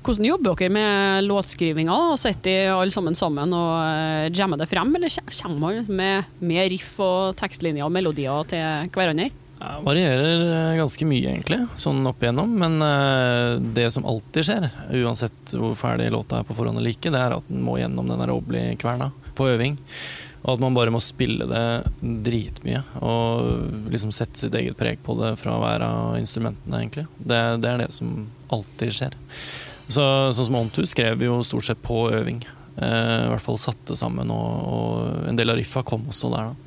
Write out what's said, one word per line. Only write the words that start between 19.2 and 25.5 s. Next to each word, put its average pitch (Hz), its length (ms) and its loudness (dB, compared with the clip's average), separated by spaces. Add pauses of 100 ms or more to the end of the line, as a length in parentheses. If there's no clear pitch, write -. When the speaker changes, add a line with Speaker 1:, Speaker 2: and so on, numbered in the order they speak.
Speaker 2:
på 135 180 2
øving, 131 240 0 (640)
og 127 140 2
at 120 80 2
man 131 100 2
bare 120 160 6
må 117 80 2
spille - 480 0
det 117 460 0 (340)
dritmye, 120 560 -2 (160)
og 117 960 0
liksom 107 160 -2
sette - 260 -2
sitt 117 220 -2
eget 123 180 -2
preg 117 220 -2
på - 160 -4
det 113 240 -2
fra 117 240 -4